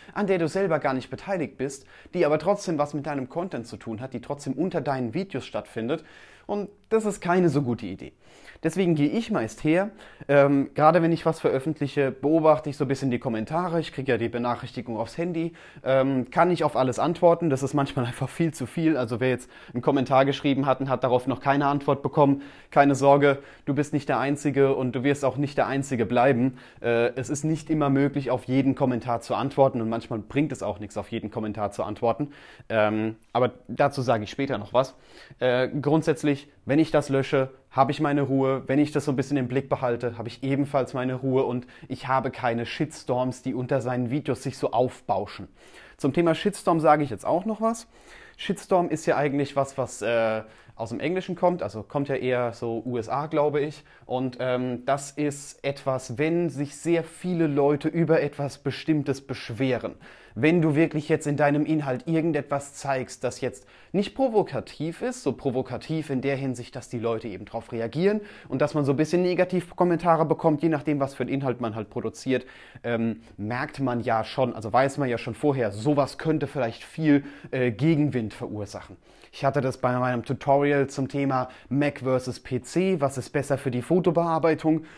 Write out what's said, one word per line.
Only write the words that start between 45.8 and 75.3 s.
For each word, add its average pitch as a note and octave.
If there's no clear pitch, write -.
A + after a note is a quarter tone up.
Zum C3+
Thema E3+
Shitstorm F3+
sage D3+
ich C#3+
jetzt -
auch E3
noch G#3+
was. A3+
Shitstorm F3
ist D#3
ja E3
eigentlich C#3
was, C3+
was, A#2+
äh, A2
aus A2+
dem -
Englischen F3+
kommt, F3+
also G#2+
kommt C#3
ja C#3
eher B2
so A#2
U B2
S A2
A, C#3
glaube D3
ich. D3
Und, B2+
ähm, B2+
das C#3
ist D3
etwas, C3
wenn E3
sich C#3
sehr E3+
viele E3+
Leute C#3+
über E3
etwas C#3+
Bestimmtes C#3
beschweren. A#2
Wenn D#3
du D#3
wirklich D#3
jetzt D3+
in C#3+
deinem D3
Inhalt D3
irgendetwas D3+
zeigst, C3
das A#2+
jetzt -
nicht G3
provokativ E3+
ist, F4
so C#3
provokativ C3
in B2+
der C#3
Hinsicht, C3
dass B2
die B2
Leute A2+
eben F#2
drauf -
reagieren D#3
und C#3
dass D3
man D3
so C3+
ein -
bisschen D#3
Negativkommentare F3
bekommt, D#3
je E3
nachdem, D3
was C3+
für -
einen B2
Inhalt C3
man A2
halt A2
produziert, B2
ähm, A2+
merkt B2
man B2
ja A2+
schon, A#2+
also A2
weiß C3+
man C#3
ja A#2
schon A#2